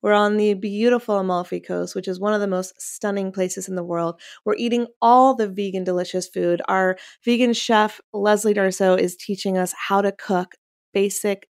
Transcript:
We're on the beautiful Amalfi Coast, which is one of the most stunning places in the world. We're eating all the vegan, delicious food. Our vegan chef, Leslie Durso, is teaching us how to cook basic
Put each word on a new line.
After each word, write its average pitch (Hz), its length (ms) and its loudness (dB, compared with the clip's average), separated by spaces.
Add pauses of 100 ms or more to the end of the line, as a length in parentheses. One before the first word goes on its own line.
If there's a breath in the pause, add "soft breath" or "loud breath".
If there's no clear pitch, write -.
We're 208 100 2
on 208 240 4
the 208 200 2
beautiful 214 600 0
Amalfi 180 440 -4
Coast, 180 340 -6
which 190 140 -8
is 185 100 -8
one 208 140 -2
of 208 80 0
the 202 60 -2
most 185 340 -4
stunning 196 500 -6
places 185 380 -4
in 185 60 -6
the 180 100 -4
world. 170 340 -4 (240 loud breath)
We're 214 140 0
eating 233 300 -2 (140)
all 254 320 8
the 226 140 -2
vegan, 190 380 -4
delicious 180 420 -2
food. 175 400 -2
Our 185 300 2 (260 loud breath)
vegan 240 300 2
chef, 214 480 0 (100)
Leslie 208 420 2
Durso, 190 460 2
is 185 160 -2
teaching 190 420 -4
us 180 160 -2 (140)
how 202 140 2
to 202 100 0
cook 180 440 -4 (380)
basic 196 560 -2